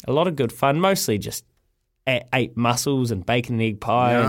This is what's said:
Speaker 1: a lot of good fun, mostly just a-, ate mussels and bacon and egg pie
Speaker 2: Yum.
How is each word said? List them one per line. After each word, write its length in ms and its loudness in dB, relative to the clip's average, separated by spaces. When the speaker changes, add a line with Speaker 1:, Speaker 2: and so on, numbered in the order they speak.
Speaker 1:
a 60 -2
lot 160 2
of 80 -4
good 160 -2
fun, 280 0
mostly 380 0
just 260 -8
a-, 240 -2
ate 240 -2
mussels 540 0
and 160 -4
bacon 300 0
and 60 0
egg 180 -2
pie 320 2
Speaker 2:
Yum. 160 2